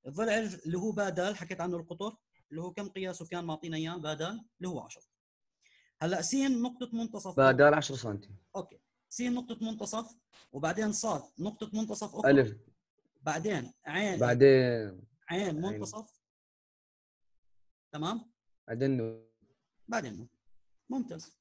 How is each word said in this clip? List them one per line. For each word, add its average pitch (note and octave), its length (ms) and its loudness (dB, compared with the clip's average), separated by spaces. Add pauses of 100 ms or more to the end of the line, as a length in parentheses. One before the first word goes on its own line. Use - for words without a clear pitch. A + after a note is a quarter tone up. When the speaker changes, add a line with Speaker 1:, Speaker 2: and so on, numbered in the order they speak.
Speaker 1:
الضلع G#3 300 0
اللي F3+ 400 -4
هو G#3+ 140 -2
باء G3+ 180 0
دال F3+ 260 -2
حكيت F3+ 260 -8
عنه F3 160 -2
القطر، F3 400 -8 (340)
اللي D#3 100 -8
هو F3+ 120 -10
كم G3+ 160 -8
قياسه F#3 360 -8
كان F3 200 -8
معطينا D#3+ 320 -6
إياه D#3+ 200 -4
باء D3+ 180 -4
دال؟ G3 300 -8 (120)
اللي F3+ 120 -6
هو D3 100 -6
عشرة. - 240 -16 (1000)
هلا E3+ 200 0
سين C4 400 2
نقطة B3 320 -6
منتصف. A3+ 440 -4
Speaker 2:
باء C3+ 140 10
دال C#3+ 220 10
عشرة C#3+ 220 0
سنتي. G#2+ 400 -8 (200)
Speaker 1:
أوكي. - 240 -10 (300)
سين B3 240 -4
نقطة A#3 320 -6
منتصف، A3 520 -6 (340)
وبعدين F3 400 0
صاد G3+ 320 -2 (160)
نقطة G#3+ 340 -6
منتصف G#3+ 420 -4
أخرى. C#3 160 4
Speaker 2:
ألف. A#2+ 260 6 (640)
Speaker 1:
بعدين D#3+ 520 -2 (120)
عين. F#3 340 -2
Speaker 2:
بعدين A#2+ 880 6 (220)
Speaker 1:
عين F3+ 140 -2
Speaker 2:
عين. D#3+ 180 -2
Speaker 1:
منتصف. G#3 600 -8 (1700)
تمام؟ F3 400 -6 (360)
Speaker 2:
بعدين B2+ 300 0
نون. A2+ 300 -6 (600)
Speaker 1:
بعدين D3+ 300 -6
نون. A#2 120 -14 (600)
ممتاز. A#3 520 -8